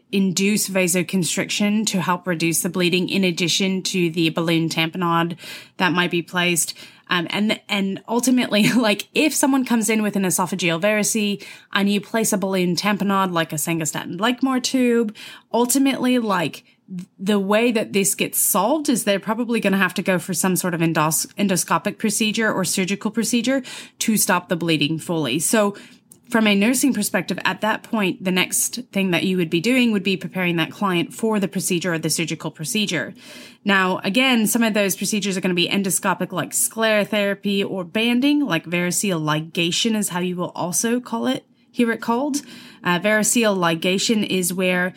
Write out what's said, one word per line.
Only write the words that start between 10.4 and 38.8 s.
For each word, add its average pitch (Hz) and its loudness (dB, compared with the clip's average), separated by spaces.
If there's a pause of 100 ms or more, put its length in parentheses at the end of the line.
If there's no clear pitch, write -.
varice 208 0 (300)
and 202 2
you 202 2
place 220 -2
a 202 2
balloon 185 0
tamponade, 196 0
like 165 -2
a - -4
Sangostatin 165 -4
Blakemore 247 0
tube, 233 0 (340)
ultimately, 254 2
like, 190 -2 (560)
the 202 2
way 208 2
that 208 -2
this 196 2
gets - -2
solved 277 2
is 233 2
they're 202 2
probably 226 -2
gonna 190 2
have 190 2
to 196 -4
go 185 2
for 180 -6
some 180 2
sort 175 -2
of 170 -2
endos-, 165 2 (120)
endoscopic 190 0
procedure 214 0
or 185 -2
surgical 202 -2
procedure 240 0 (380)
to 220 2
stop 180 0
the 185 -2
bleeding 160 0
fully. 147 -2
So 202 2 (520)
from 220 4
a 208 6
nursing 247 4
perspective, 202 -2
at 185 -2
that 214 -2
point, 196 -2
the 180 0
next - -2 (100)
thing 190 0
that 165 2
you 185 0
would 170 0
be 175 2
doing 240 2
would 202 0
be 190 0
preparing 180 -2
that 160 -2
client 180 -2
for 220 -2
the 196 0
procedure 180 -2
or 160 -2
the 160 -2
surgical 160 -4
procedure. 151 -4 (500)
Now, 190 2
again, 233 2
some 233 2
of 220 2
those 202 0
procedures 196 -2
are 190 -4
gonna 185 0
be 175 2
endoscopic, 185 -2
like 160 -4
sclerotherapy 202 0
or 185 -6
banding, 240 2
like 170 -2
variceal 175 0